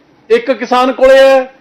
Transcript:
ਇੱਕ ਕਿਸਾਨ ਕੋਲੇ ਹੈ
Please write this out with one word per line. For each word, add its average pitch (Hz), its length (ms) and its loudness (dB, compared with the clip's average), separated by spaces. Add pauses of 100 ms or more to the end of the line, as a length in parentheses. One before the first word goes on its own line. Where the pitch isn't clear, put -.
(300)
ਇੱਕ 233 220 -2
ਕਿਸਾਨ 247 400 -4
ਕੋਲੇ 262 260 2
ਹੈ 269 440 0